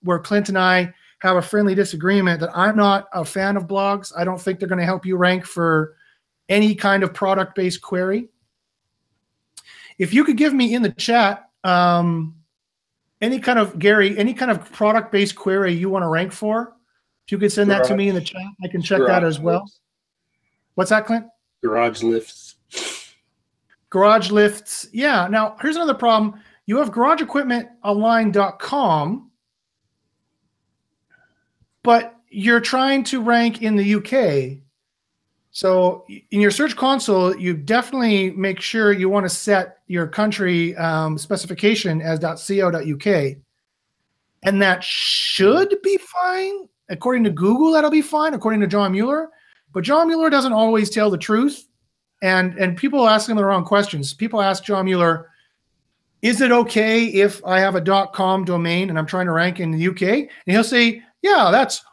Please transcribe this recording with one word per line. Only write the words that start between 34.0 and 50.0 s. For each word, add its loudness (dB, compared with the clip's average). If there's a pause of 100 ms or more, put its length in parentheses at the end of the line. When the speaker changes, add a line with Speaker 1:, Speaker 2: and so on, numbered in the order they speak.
Speaker 1:
K. -2 (880)
So 0
in -4
your 6
search -2
console, 0
you -4
definitely 0
make -4
sure 2
you 0
wanna 0
set -2
your -4
country, -2
um, -2
specification -2
as -2
dot -6
C -2
O 2
dot -4
U -4
K. -2 (1040)
And 2
that 2
should 0
be 0
fine. -6 (200)
According 0
to 2
Google, 2
that'll 4
be 4
fine, -2
according -2
to 0
John 0
Mueller. -2 (420)
But -6
John 2